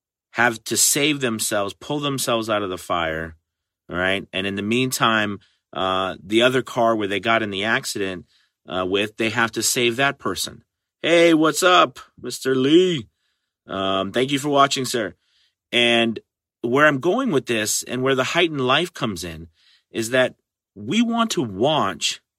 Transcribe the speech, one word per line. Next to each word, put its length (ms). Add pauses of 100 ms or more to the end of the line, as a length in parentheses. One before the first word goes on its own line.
(320)
have 320
to 140
save 420
themselves, 540
pull 260
themselves 500
out 140
of 60
the 80
fire, 580 (540)
all 80
right? 340
And 160
in 80
the 60
meantime, 800 (340)
uh, 500
the 200
other 180
car 340
where 140
they 100
got 240
in 60
the 160
accident, 600 (400)
uh, 220
with, 300
they 140
have 220
to 80
save 360
that 220
person. 440 (380)
Hey, 320
what's 300
up, 360 (220)
Mister 340
Lee? 540 (580)
Um, 440
thank 200
you 80
for 100
watching, 360
sir. 300 (560)
And 480 (420)
where 260
I'm 120
going 320
with 140
this 380
and 180
where 140
the 80
heightened 380
life 320
comes 300
in 260 (420)
is 200
that 240 (400)
we 260
want 300
to 100
watch 800 (180)